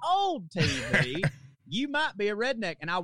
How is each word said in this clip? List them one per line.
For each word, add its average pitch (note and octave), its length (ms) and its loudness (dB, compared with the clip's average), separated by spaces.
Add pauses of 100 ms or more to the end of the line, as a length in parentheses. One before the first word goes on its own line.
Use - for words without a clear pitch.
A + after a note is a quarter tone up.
old F4 440 2
T F3+ 100 0
V, E3 640 2 (440)
you A3+ 200 -2
might C#4+ 300 -2
be G#3 120 -2
a G#3 60 -2
redneck. A3 460 -2
And D#3 100 -8
I, F3+ 120 0